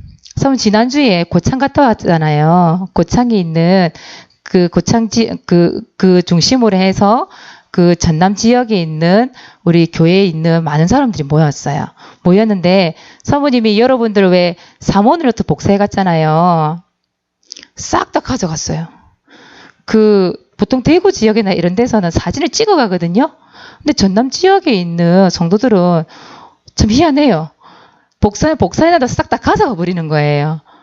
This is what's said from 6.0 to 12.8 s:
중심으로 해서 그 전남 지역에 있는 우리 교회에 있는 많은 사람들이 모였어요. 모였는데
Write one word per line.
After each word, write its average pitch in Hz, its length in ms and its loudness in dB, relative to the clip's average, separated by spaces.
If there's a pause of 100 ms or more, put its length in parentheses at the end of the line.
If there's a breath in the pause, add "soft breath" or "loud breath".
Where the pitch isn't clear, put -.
중심으로 196 540 0
해서 202 500 0 (440 loud breath)
그 175 240 2
전남 175 380 0
지역에 226 480 0
있는 165 500 0 (320 loud breath)
우리 170 240 2
교회에 180 380 2
있는 165 380 -2
많은 156 240 0
사람들이 226 380 -2
모였어요. 147 600 -2 (380 loud breath)
모였는데 185 720 2 (280 loud breath)